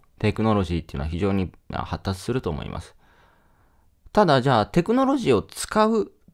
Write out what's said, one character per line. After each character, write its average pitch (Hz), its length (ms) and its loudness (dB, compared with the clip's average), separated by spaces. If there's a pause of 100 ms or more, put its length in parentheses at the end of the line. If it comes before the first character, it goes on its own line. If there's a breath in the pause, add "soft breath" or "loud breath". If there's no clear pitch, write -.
(200)
テ 104 140 0
ク 104 100 -2
ノ 110 100 2
ロ 101 100 2
ジ 85 140 -2
ー 78 60 -4
っ - 20 -20
て - 80 -16
い - 20 -10
う - 40 -6
の 69 40 -6
は 78 60 -6
非 82 100 -6
常 98 140 0
に、 92 180 -2 (220)
あ、 - 100 -6
発 - 200 -8
達 95 180 -6
す - 100 -6
る 127 100 -2
と - 80 -6
思 73 140 -6
い - 60 -12
ま 50 120 -10
す。 - 140 -20 (1160 soft breath)
た 208 120 4
だ 139 160 4
じ 135 80 0
ゃ 117 120 4
あ 101 40 0
テ 170 180 0
ク 220 100 -2
ノ 262 120 2
ロ 269 120 0
ジ 220 120 0
ー 117 80 6
を 90 60 2
使 - 420 -2
う 220 200 0
っ - 0 - (280)